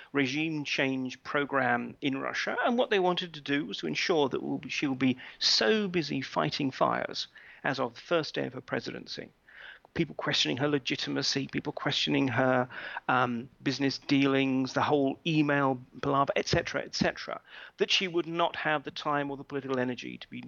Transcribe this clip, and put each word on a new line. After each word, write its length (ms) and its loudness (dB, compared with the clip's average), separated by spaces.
regime 520 0
change 600 -2
program 800 0
in 200 -2
Russia. 420 -2
And 140 2
what 140 2
they 80 4
wanted 340 0
to 80 -14
do 240 0
was 120 -8
to 100 -6
ensure 420 2
that 140 -2
we'll 160 -2
be, 100 -10
she 160 -2
will 80 0
be 240 4
so 480 4
busy 340 -2
fighting 480 0
fires 560 0
as 160 0
of 160 -2
the 60 -16
first 340 -2
day 100 -2
of 80 -6
her 80 -10
presidency, 680 -8
people 220 -2
questioning 420 0
her 100 0
legitimacy, 800 -2
people 240 -6
questioning 560 0
her, 400 2
um, 380 0
business 380 0
dealings, 760 2
the 80 0
whole 440 2
email 540 2
palaver, 340 2
et 120 0
cetera, 340 0
et 140 -10
cetera, 440 -2
that 140 2
she 160 2
would 180 0
not 300 0
have 280 0
the 60 -10
time 400 -2
or 80 -6
the 60 -12
political 360 -2
energy 380 -2
to 120 -14
be 180 -10